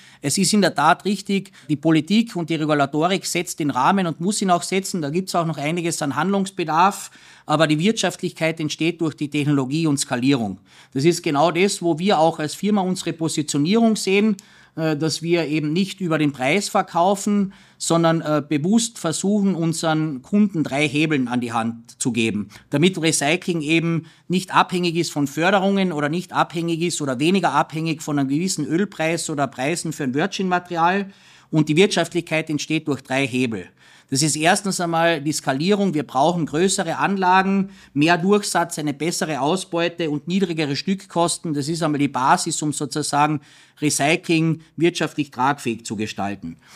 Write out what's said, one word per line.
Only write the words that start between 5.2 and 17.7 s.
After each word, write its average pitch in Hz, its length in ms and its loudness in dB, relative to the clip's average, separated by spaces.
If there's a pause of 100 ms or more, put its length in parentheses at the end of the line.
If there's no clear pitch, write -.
auch 170 120 0
noch 156 120 -4
einiges 165 440 -4
an 139 140 -4
Handlungsbedarf. 185 960 0 (360)
Aber 156 200 2
die 151 120 2
Wirtschaftlichkeit 170 840 -2
entsteht 160 400 -2
durch 160 140 0
die 143 160 -6
Technologie 147 560 0
und 143 120 2
Skalierung. 120 640 0 (320)
Das 135 140 2
ist 170 160 2
genau 156 280 2
das, 190 300 0
wo 170 180 0
wir 185 200 2
auch 160 200 2
als 151 160 -4
Firma 202 280 0
unsere 180 320 -4
Positionierung 165 840 0
sehen, 202 400 2 (400)
äh, 160 200 0
dass 151 260 -2
wir 170 240 0
eben 151 260 -2
nicht 190 280 -2
über 160 180 0
den 151 120 2
Preis 139 380 0
verkaufen, 196 840 0 (240)